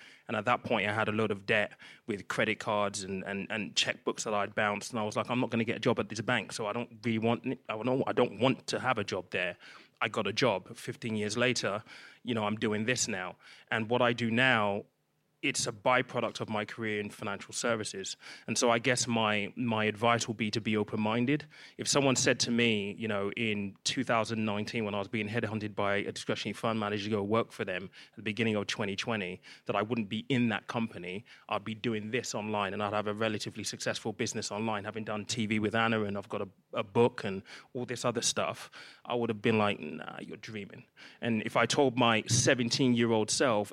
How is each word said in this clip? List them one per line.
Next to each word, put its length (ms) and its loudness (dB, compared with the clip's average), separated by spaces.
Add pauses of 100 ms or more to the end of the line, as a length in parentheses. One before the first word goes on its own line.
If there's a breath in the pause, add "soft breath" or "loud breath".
(280 loud breath)
And 80 -4
at 100 0
that 180 2
point, 260 0
I 20 0
had 160 0
a 40 0
load 180 2
of 160 -6
debt 280 2 (340 loud breath)
with 200 -4
credit 300 0
cards 460 0
and, 240 -4
and, 240 -4
and 240 -4
checkbooks 480 0
that 100 -4
I'd 220 -2
bounced. 340 0
And 100 -4
I 40 -2
was 120 -4
like, 140 -2
"I'm 100 0
not 120 0
gonna 140 2
get 100 -2
a 40 -6
job 200 2
at 100 -2
this 100 -8
bank, 320 0
so 140 -6
I 80 -2
don't 160 -6 (140)
really 160 0
want, 260 2 (240)
I 80 -4
don't, 300 0
I 40 2
don't 280 2
want 280 2
to 120 -2
have 180 0
a 60 0
job 260 -4
there." 260 -2 (460 loud breath)
I 60 2
got 180 0
a 80 0
job. 420 0
Fifteen 400 -6
years 220 -2
later, 460 0 (400 loud breath)
you 100 -2
know, 120 0
I'm 100 0
doing 300 0
this 220 0
now. 280 -6 (340 loud breath)
And 180 0
what 140 2
I 120 6
do 180 -2
now, 540 2 (560)
it's 260 -2
a 40 -4
byproduct 680 0
of 80 -6
my 160 -2
career 340 -4
in 80 -4
financial 460 -8
services. 640 -2 (300 loud breath)
And 100 -2
so 140 6
I 80 6
guess 260 2
my, 500 2
my 300 0
advice 420 2
will 60 -2
be 160 -2
to 100 -2
be 160 0
open-minded. 720 2 (320 loud breath)
If 100 -6
someone 280 4
said 240 4
to 120 0
me, 460 2
you 100 -4
know, 300 -2
in 460 -2
two 200 0
thousand 400 0
nineteen, 420 -2
when 100 -2
I 20 0
was 100 -2
being 220 -2
headhunted 460 -2
by 220 2
a 140 -2
discretionary 420 -4
fund 260 -2
manager 240 -2
to 80 -4
go 100 2
work 300 0
for 120 -6
them 280 -6 (200 loud breath)
at 40 -20
the 80 -14
beginning 320 2
of 100 0
twenty 300 -2
twenty, 440 -4 (280 loud breath)
that 80 0
I 80 4
wouldn't 260 -2
be 200 -4
in 200 4
that 160 -2
company, 600 -4 (220 soft breath)
I'd 160 -2
be 120 -6
doing 340 -4
this 240 -4
online 400 0
and 80 -2
I'd 120 0
have 120 0
a 80 0
relatively 500 -2
successful 500 -4
business 380 -4
online, 320 -2
having 200 -8
done 220 -6
T 200 -2
V 140 0
with 160 0
Anna, 300 4
and 120 -4
I've 120 -8
got 120 -4
a, 60 -6 (260)
a 100 -2
book 400 4
and 200 -4 (320 loud breath)
all 100 -4
this 180 -6
other 200 0
stuff, 480 -2 (340 loud breath)
I 80 -4
would 160 0
have 140 -4
been 160 6
like, 200 2
"Nah, 420 -10
you're 160 -12
dreaming." 480 -12 (360 loud breath)
And 220 0
if 120 -2
I 120 6
told 320 4
my 260 6
seventeen-year-old 1040 4
self, 440 2